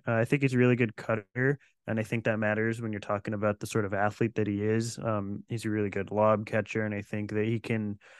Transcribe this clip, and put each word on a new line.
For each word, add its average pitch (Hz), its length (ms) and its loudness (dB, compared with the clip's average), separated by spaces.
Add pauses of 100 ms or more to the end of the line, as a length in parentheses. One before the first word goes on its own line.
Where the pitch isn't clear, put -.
Uh, 120 60 2
I 113 120 2
think 143 160 2
he's 131 120 2
a 123 60 2
really 123 160 6
good 113 200 0
cutter, 123 640 -2 (280)
and 113 120 -2
I 110 40 -2
think 113 220 -4
that 110 140 0
matters 110 420 0
when 113 100 -6
you're 104 80 -6
talking 104 340 -4
about 104 260 0
the 113 80 -6
sort 110 180 0
of 95 80 -4
athlete 104 420 0
that 107 120 2
he 101 160 0
is. 113 360 0
Um, 101 500 -4
he's 117 160 -6
a 113 40 -2
really 104 200 0
good 95 220 -4
lob 107 340 4
catcher, 107 400 -2
and 107 80 -2
I 101 80 -4
think 104 300 -6
that 107 140 0
he 113 140 0
can 107 400 -2 (200)